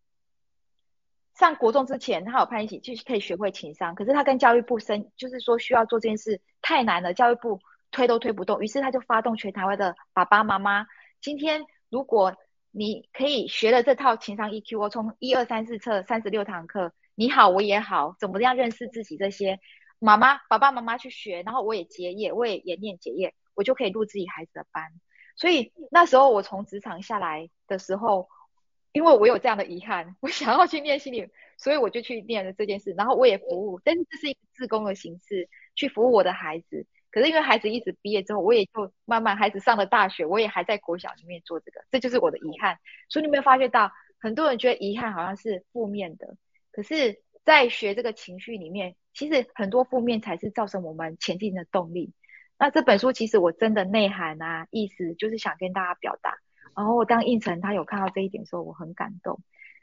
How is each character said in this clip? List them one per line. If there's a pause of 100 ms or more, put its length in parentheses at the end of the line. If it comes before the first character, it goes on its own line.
(1300)
上
国
中
之
前，
他
有
盼
一
起
去
可
以
学
会
情
商，
可
是
他
跟
教
育
部
申，
就
是
说
需
要
做
这
件
事 (220)
太
难
了，
教
育
部 (300)
推
都
推
不
动，
于
是
他
就
发
动
全
台
湾
的 (160)
爸
爸
妈
妈， (340)
今
天 (260)
如
果 (340)
你
可
以
学
了
这
套
情
商
E
Q，
哦，
从
一
二
三
四
册
三
十
六
堂
课， (220)
你
好
我
也
好，
怎
么
样
认
识
自
己
这
些， (380)
妈
妈、 (100)
爸
爸
妈
妈
去
学，
然
后
我
也
结
业，
我
也
演
练
结
业， (200)
我
就
可
以
入
自
己
孩
子
的
班。 (460)
所
以 (200)
那
时
候
我
从
职
场
下
来 (160)
的
时
候， (640)
因
为
我
有
这
样
的
遗
憾，
我
想
要
去
念
心
理， (300)
所
以
我
就
去
念
了
这
件
事，
然
后
我
也
服
务，
但
是
这
是
一
个 (140)
志
工
的
形
式， (260)
去
服
务
我
的
孩
子。 (240)
可
是
因
为
孩
子
一
直
毕
业
之
后，
我
也
就 (120)
慢
慢
孩
子
上
了
大
学，
我
也
还
在
国
小
里
面
做
这
个，
这
就
是
我
的
遗
憾。 (320)
所
以
你
有
没
有
发
觉
到， (260)
很
多
人
觉
得
遗
憾
好
像
是
负
面
的， (360)
可
是 (220)
在
学
这
个
情
绪
里
面， (160)
其
实
很
多
负
面
才
是
造
成
我
们
前
进
的
动
力。 (440)
那
这
本
书
其
实
我
真
的
内
涵
啊，
意
思
就
是
想
跟
大
家
表
达。 (380)
然
后
当
应
承
他
有
看
到
这
一
点
的
时
候，
我
很
感
动。 (400)